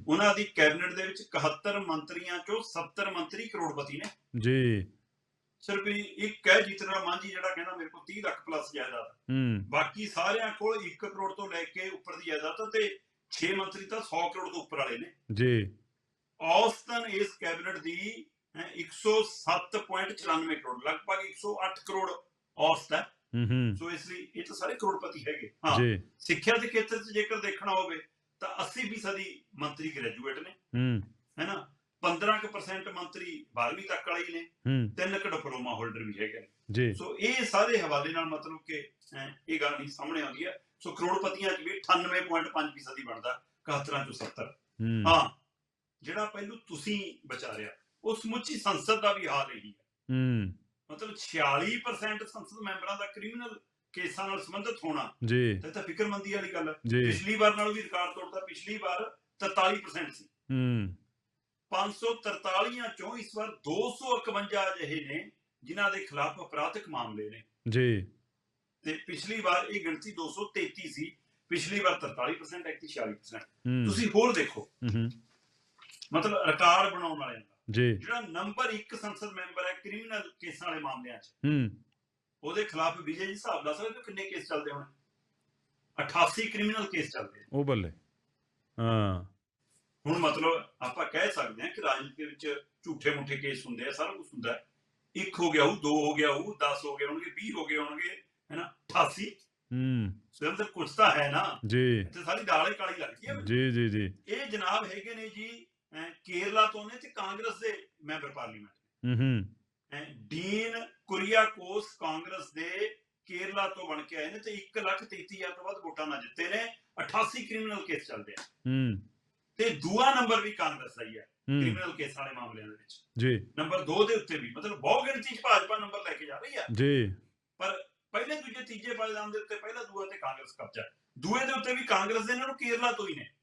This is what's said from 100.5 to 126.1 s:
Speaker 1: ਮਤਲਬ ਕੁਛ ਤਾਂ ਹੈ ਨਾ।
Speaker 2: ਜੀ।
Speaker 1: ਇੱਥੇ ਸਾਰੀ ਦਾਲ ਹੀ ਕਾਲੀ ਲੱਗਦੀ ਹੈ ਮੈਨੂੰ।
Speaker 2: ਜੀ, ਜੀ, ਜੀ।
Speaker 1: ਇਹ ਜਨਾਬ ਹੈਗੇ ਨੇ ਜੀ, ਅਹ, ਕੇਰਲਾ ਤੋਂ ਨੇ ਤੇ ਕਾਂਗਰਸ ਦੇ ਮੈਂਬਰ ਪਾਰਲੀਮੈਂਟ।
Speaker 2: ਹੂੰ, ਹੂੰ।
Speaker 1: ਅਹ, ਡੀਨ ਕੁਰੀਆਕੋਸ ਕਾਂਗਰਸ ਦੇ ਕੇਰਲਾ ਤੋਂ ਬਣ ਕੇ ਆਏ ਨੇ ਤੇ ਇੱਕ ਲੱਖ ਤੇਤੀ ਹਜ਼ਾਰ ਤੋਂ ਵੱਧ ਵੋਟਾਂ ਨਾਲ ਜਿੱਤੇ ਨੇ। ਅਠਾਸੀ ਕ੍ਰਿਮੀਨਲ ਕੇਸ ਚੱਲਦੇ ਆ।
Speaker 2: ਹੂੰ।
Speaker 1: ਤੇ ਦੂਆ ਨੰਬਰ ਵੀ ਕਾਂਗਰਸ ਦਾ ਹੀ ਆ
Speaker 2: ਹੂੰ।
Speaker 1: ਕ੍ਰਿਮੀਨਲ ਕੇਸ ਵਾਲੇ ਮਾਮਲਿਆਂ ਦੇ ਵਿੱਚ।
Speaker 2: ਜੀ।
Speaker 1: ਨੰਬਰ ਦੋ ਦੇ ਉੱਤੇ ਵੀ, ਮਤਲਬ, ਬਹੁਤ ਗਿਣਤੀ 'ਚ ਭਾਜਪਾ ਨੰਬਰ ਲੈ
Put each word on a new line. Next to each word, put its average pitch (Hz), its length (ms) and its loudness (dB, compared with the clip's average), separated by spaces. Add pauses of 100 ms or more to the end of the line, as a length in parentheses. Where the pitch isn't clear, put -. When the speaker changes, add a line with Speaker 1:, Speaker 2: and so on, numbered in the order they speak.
Speaker 1:
ਮਤਲਬ 208 140 -2
ਕੁਛ 165 240 -4
ਤਾਂ 214 200 8
ਹੈ 143 200 4
ਨਾ। - 340 0
Speaker 2:
ਜੀ। 120 340 6
Speaker 1:
ਇੱਥੇ - 240 -6
ਸਾਰੀ - 200 0
ਦਾਲ 160 240 6
ਹੀ 208 60 0
ਕਾਲੀ 185 260 -4
ਲੱਗਦੀ - 280 -8
ਹੈ - 60 -4
ਮੈਨੂੰ। 95 140 -8
Speaker 2:
ਜੀ, 123 240 4
ਜੀ, 117 180 4
ਜੀ। 101 240 0 (140)
Speaker 1:
ਇਹ 240 180 -4
ਜਨਾਬ 208 400 0
ਹੈਗੇ 202 300 -10
ਨੇ 220 140 -10
ਜੀ, 226 380 -14 (260)
ਅਹ, 160 160 -10 (140)
ਕੇਰਲਾ 208 420 4
ਤੋਂ 208 240 -2
ਨੇ 247 80 -12
ਤੇ 247 120 -16
ਕਾਂਗਰਸ 208 500 -4
ਦੇ 214 280 -4 (160)
ਮੈਂਬਰ 147 260 -6
ਪਾਰਲੀਮੈਂਟ। 110 420 -12 (340)
Speaker 2:
ਹੂੰ, 123 200 4
ਹੂੰ। 117 200 4 (480)
Speaker 1:
ਅਹ, 147 200 -10
ਡੀਨ 202 720 -4 (220)
ਕੁਰੀਆਕੋਸ 202 920 4
ਕਾਂਗਰਸ 160 540 -6
ਦੇ 180 440 -4 (280)
ਕੇਰਲਾ 190 420 -2
ਤੋਂ 185 220 -8
ਬਣ 151 120 -4
ਕੇ 165 140 -12
ਆਏ 156 160 -4
ਨੇ 208 80 -10
ਤੇ 214 120 -8
ਇੱਕ 208 260 -10
ਲੱਖ 196 260 0
ਤੇਤੀ 196 320 -14
ਹਜ਼ਾਰ 180 160 -6
ਤੋਂ 180 120 -14
ਵੱਧ 196 200 -6
ਵੋਟਾਂ 156 240 -6
ਨਾਲ 143 140 -4
ਜਿੱਤੇ 170 280 -4
ਨੇ। 226 260 -2 (240)
ਅਠਾਸੀ 220 460 0
ਕ੍ਰਿਮੀਨਲ 214 400 -4
ਕੇਸ 165 220 -4
ਚੱਲਦੇ 104 320 -10
ਆ। - 40 -8 (240)
Speaker 2:
ਹੂੰ। 127 340 2 (560)
Speaker 1:
ਤੇ 226 120 2
ਦੂਆ 220 440 4
ਨੰਬਰ 226 280 6
ਵੀ 208 100 -2
ਕਾਂਗਰਸ 151 480 -2
ਦਾ 113 60 -8
ਹੀ 110 120 -12
ਆ 107 40 -14
Speaker 2:
ਹੂੰ। - 400 0
Speaker 1:
ਕ੍ਰਿਮੀਨਲ 117 320 2
ਕੇਸ - 240 -6
ਵਾਲੇ 135 180 -8
ਮਾਮਲਿਆਂ 110 320 -12
ਦੇ 107 80 -14
ਵਿੱਚ। - 300 -20 (120)
Speaker 2:
ਜੀ। 113 400 2
Speaker 1:
ਨੰਬਰ 160 260 0
ਦੋ 165 200 4
ਦੇ 220 120 4
ਉੱਤੇ 160 220 -2
ਵੀ, 120 140 -8
ਮਤਲਬ, 208 280 -8
ਬਹੁਤ - 260 4
ਗਿਣਤੀ 247 300 -4
'ਚ - 60 -12
ਭਾਜਪਾ 214 360 6
ਨੰਬਰ 202 220 -6
ਲੈ 165 140 -4